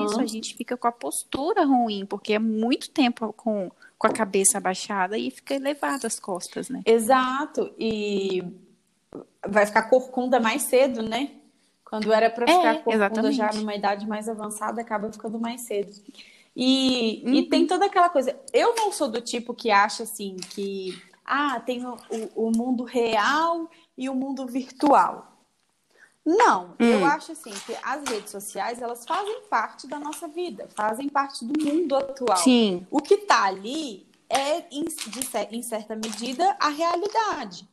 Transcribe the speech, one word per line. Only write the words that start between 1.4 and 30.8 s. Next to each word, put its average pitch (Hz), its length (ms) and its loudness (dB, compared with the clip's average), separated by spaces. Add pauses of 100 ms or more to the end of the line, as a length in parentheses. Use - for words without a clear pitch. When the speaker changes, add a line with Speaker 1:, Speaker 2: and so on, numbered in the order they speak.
Speaker 1:
ruim, 233 420 2
porque 208 280 -4
é 214 60 2
muito 226 500 0
tempo 240 440 0
com, 208 380 -4 (260)
com 220 100 4
a 220 40 4
cabeça 196 460 2
abaixada 190 600 -2
e 247 140 -4
fica - 240 -6
elevada 277 520 -2
as - 120 -6
costas, - 500 -8
né? 254 160 -8
Speaker 2:
Exato. 254 920 2
E 202 640 -2 (1040)
vai 202 180 4
ficar 214 180 2
corcunda 254 560 2
mais 233 240 0
cedo, 254 380 2
né? 233 300 -4 (540)
Quando 214 260 -2
era 220 180 6
pra 233 160 -2
Speaker 1:
É, 302 80 6
Speaker 2:
ficar 320 300 6
corcunda 220 480 2
já 240 140 0
Speaker 1:
exatamente. 214 140 -2
Speaker 2:
numa 214 160 -4
idade 202 300 -2
mais 214 220 -6
avançada, 214 540 -6
acaba 214 300 -6
ficando 214 280 -10
mais 233 220 -6
cedo. 202 320 -6 (600)
E, 254 680 2
e 262 200 4
Speaker 1:
Uhum. 339 60 -4
Speaker 2:
tem - 160 4
toda 359 200 2
aquela 381 240 4
coisa. 269 280 0 (140)
Eu 440 240 4
não 427 160 2
sou 294 160 -2
do 233 140 -4
tipo 240 320 -6
que 226 180 -2
acha 208 320 4
assim 202 320 -10 (140)
que, 190 520 -8 (220)
ah, 277 360 -2
tem 247 260 -6
o, 240 120 -10 (380)
o, 226 120 0
o 226 40 0
mundo 240 320 0
real 254 880 0 (280)
e 262 120 -6
o 269 60 -6
mundo 269 320 -4
virtual. 240 920 2 (880)
Não, 233 520 4
eu 233 220 6
Speaker 1:
Hum. 190 60 4
Speaker 2:
acho 302 260 0
assim 269 200 -16 (140)
que 226 160 -8
as 285 280 -6
redes 202 220 -6
sociais, 202 500 -8
elas 240 240 -8
fazem 415 440 -4
parte 262 380 -4
da 294 100 -10
nossa 302 300 -10
vida, 311 480 -8
fazem 226 320 -2